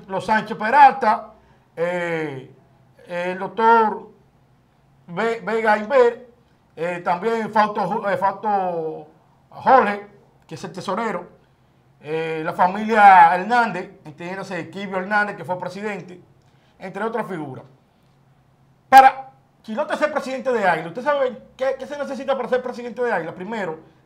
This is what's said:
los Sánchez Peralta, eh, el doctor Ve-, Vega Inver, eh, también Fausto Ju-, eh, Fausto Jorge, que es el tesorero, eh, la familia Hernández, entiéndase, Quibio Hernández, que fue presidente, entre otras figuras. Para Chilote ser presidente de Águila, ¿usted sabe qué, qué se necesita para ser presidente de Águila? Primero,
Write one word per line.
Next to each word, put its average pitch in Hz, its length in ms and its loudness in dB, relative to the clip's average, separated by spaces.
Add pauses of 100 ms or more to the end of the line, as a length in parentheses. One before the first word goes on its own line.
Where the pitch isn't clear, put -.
los 190 180 -6
Sánchez 220 320 -2
Peralta, 233 760 4 (440)
eh, 165 800 -4 (540)
el 180 320 -6
doctor 220 720 2 (960)
Ve-, 220 380 -4
Vega 220 320 0
Inver, 240 500 2 (480)
eh, 175 300 -6
también 208 440 -2
Fausto 214 380 0
Ju-, 202 220 -4
eh, 185 80 0
Fausto 185 880 -4 (440)
Jorge, 208 560 2 (380)
que 160 100 -16
es - 100 -14
el 170 80 -14
tesorero, 190 560 -6 (720)
eh, 160 420 -6
la 170 80 -6
familia 202 840 6
Hernández, 196 680 -2
entiéndase, 175 680 -12
Quibio 196 280 -8
Hernández, 202 400 -2
que 160 80 -14
fue 180 120 -6
presidente, 180 640 -12 (560)
entre 185 280 -10
otras 220 200 -4
figuras. 147 380 -10 (1300)
Para 262 400 8 (320)
Chilote 247 360 -6
ser 302 140 -2
presidente 262 420 -6
de 202 140 0
Águila, 165 220 0
¿usted 240 140 -12
sabe 269 380 -2 (160)
qué, 262 220 -2
qué 247 80 -12
se 285 100 -12
necesita 262 380 -6
para 254 120 -6
ser 254 140 -2
presidente 240 420 -10
de 240 80 -2
Águila? 165 220 -4
Primero, 185 460 -8 (260)